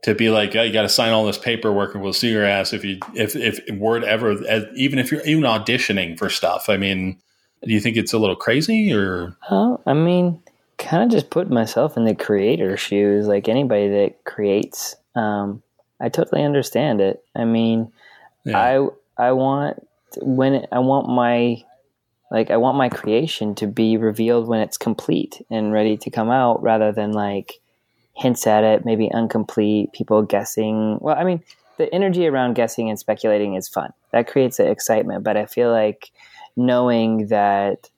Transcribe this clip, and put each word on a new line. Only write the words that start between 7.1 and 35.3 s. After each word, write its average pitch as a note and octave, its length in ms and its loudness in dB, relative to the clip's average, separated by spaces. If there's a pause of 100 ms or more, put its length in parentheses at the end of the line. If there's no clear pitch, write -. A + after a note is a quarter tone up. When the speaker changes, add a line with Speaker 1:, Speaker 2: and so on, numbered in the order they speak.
Speaker 1:
do A2+ 100 -2
you G#2 80 4
think A2+ 160 0
it's G#2+ 160 -2
a A2+ 60 2
little G2 160 2
crazy E3+ 580 0
or? F#2 420 -2 (140)
Speaker 2:
Oh, A3 380 2
I C3+ 60 2
mean, F3 460 2 (380)
kinda G3 300 0
just G#3+ 240 0
put F3 180 -2
myself A#2+ 480 0
in A#2 80 2
the A2 100 2
creator's G2+ 640 0
shoes, G2+ 480 2
like G2+ 220 0
anybody A2+ 400 2
that G2+ 340 0
creates. - 720 -2 (200)
Um, G#2 460 -2 (380)
I B2 100 -4
totally D3 340 0
understand C#3 580 0
it. F#2+ 220 0 (120)
I A#2+ 100 -2
mean, A2+ 460 0 (540)
Speaker 1:
Yeah. G2+ 140 0 (580)
Speaker 2:
I, A#2+ 120 2
I - 20 4
want, C3+ 540 0 (360)
when C3 320 2
it, - 180 -2
I B2 80 0
want C3 300 2
my, A#2+ 540 2 (680)
like, A2 220 0
I A2+ 60 4
want B2+ 200 2
my C3+ 100 2
creation A2 680 -2
to A2 120 -4
be A2 300 2
revealed A2+ 500 0
when A#2 140 0
it's - 160 -6
complete - 720 -4
and G#2+ 240 -2
ready G#2+ 240 2
to - 140 -10
come A2+ 180 -2
out, B2 320 2
rather A2 300 2
than, G#2 220 -4
like, G2+ 400 -4 (600)
hints - 340 0
at G#2+ 160 4
it, A2 220 4
maybe A2 280 0
incomplete, G#2+ 800 0
people G#2+ 300 0
guessing. G#2+ 800 -2
Well, D3+ 140 0
I D3+ 80 -2
mean, F3+ 180 -2 (360)
the - 160 -2
energy F3+ 340 0
around B2+ 280 0
guessing A2+ 340 0
and G#2 80 -4
speculating G#2 560 0
is F#2 140 -6
fun. D2 260 -6 (180)
That A#2 160 2
creates C3 300 0
the - 120 2
excitement. G#2+ 540 -2
But G#2+ 140 0